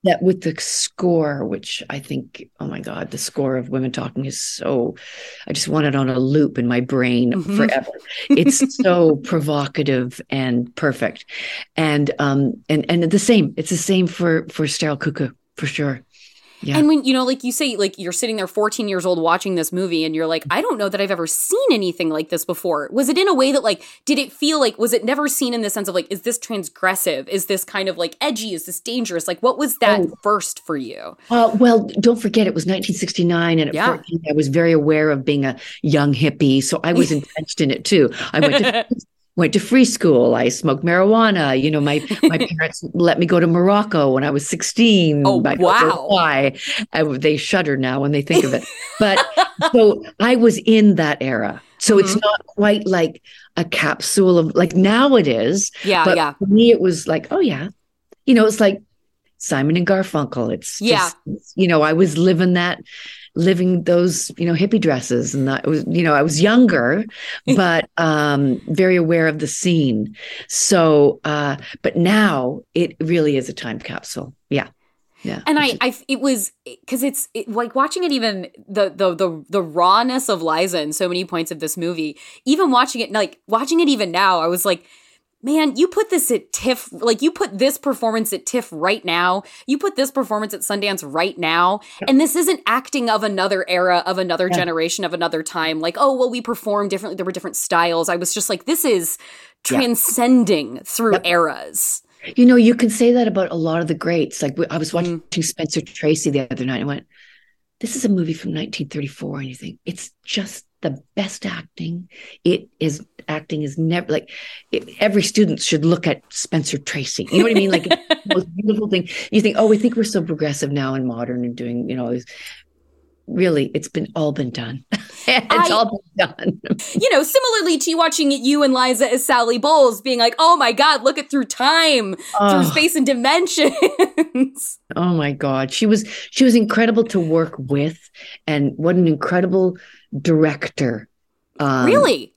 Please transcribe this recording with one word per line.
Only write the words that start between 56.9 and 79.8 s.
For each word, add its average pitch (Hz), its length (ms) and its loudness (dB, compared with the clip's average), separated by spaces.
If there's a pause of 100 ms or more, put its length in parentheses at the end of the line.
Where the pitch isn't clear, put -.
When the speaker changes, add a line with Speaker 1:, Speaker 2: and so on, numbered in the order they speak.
Speaker 1:
like, 160 260 -2
oh, 381 100 0
yeah. 190 260 -2 (580)
You 262 100 6
know, 220 100 6
it's 214 160 0
like 196 200 2 (560)
Simon 147 380 0
and 175 100 0
Garfunkel. 156 680 -2
It's - 260 -10
Speaker 2:
Yeah. 202 300 0 (160)
Speaker 1:
just, - 320 -12
you 185 100 2
know, 160 140 4
I 151 100 2
was 160 260 2
living 180 360 2
that, 175 260 -2 (560)
living 180 480 2
those, 175 540 0
you 170 80 -2
know, 170 80 0
hippie 196 260 2
dresses. 123 560 -2
And 135 140 0
that 135 180 -2
was, 156 220 0
you 165 140 0
know, 156 100 4
I 143 100 4
was 156 180 0
younger, 196 600 4 (240)
Speaker 2:
<laughs> - 180 -12 (100)
Speaker 1:
but, 175 420 2
um, 147 720 2
very 185 280 2
aware 165 320 2
of 156 120 -4
the 147 80 -4
scene. 139 680 0 (320)
So, 160 800 4
uh, 147 320 -4 (240)
but - 160 -2
now 175 640 2 (120)
it 170 280 -2
really 160 340 2
is 131 140 -4
a - 40 -12
time 120 260 -10
capsule. - 540 -12 (160)
Yeah. - 180 -2 (560)
Yeah. - 240 -8
Speaker 2:
And 302 100 0
I, 302 120 2
Speaker 1:
Which 226 40 -4
is - 80 -10
Speaker 2:
I, 247 260 -4
it 262 120 -2
was, 247 320 -2 (340)
'cause 247 160 -6
it's, 277 320 -4
it, 226 160 -10
like, 233 240 -6
watching 320 300 -2
it 330 80 -2
even, 220 360 -4 (220)
the, 196 260 0
the, 185 200 0
the, 165 340 -2
the 190 120 0
rawness 202 680 2